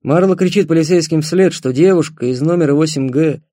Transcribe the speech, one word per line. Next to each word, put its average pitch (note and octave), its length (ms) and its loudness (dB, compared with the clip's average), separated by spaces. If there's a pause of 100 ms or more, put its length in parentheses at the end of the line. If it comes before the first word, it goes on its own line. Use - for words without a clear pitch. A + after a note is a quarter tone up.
Марло F3+ 340 0
кричит F3+ 320 0
полицейским D#3+ 540 0
вслед, F#3 320 0
что - 180 -6
девушка D#3+ 540 0
из B2+ 160 -4
номера D#3+ 320 0
восемь D3+ 360 -2
Г D3+ 320 -2 (120)